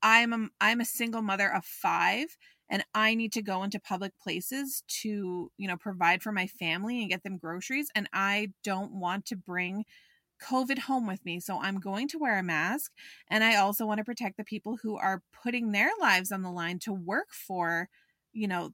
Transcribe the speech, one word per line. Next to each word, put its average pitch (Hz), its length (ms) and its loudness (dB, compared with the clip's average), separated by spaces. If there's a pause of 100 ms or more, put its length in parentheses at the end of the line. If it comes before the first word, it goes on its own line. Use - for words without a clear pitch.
I'm 233 320 8
a, 220 140 0 (120)
I'm 226 200 4
a 233 40 2
single 226 380 -2
mother 196 300 2
of 185 120 0
five 185 720 0 (320)
and 202 160 0 (100)
I 220 200 4
need 226 180 0
to 226 100 -2
go 190 220 -2
into 202 160 -4
public 190 380 -6
places 262 680 -4 (160)
to, 190 560 -4
you 196 100 -6
know, 180 120 -2
provide 180 440 2
for 220 80 -4
my 190 160 0
family 190 540 -2
and 196 100 -2
get 180 140 -2
them 190 140 -6
groceries. 196 580 -4
And 202 160 -4
I 196 400 0 (100)
don't 196 300 -2
want 185 340 -2
to 214 100 -6
bring 180 500 -4 (560)
covid 262 380 2
home 262 260 0
with 190 180 -4
me. 175 140 -4
So 185 220 -4
I'm 196 200 -2
going 202 280 -2
to 320 100 -6
wear 240 200 2
a 185 40 0
mask. 170 500 0 (360)
And 220 160 4
I 226 120 6
also 202 300 2
want 214 120 0
to 220 60 -2
protect 226 320 -6
the 208 80 -8
people 214 380 -6
who 214 140 -4
are 190 260 0 (100)
putting 233 400 -2
their 214 180 4 (100)
lives 190 320 4
on 190 100 -4
the 185 80 -6
line 175 300 -4
to 220 120 -6
work 196 400 -2
for, 175 560 -2 (440)
you 214 160 -2
know, 175 260 -2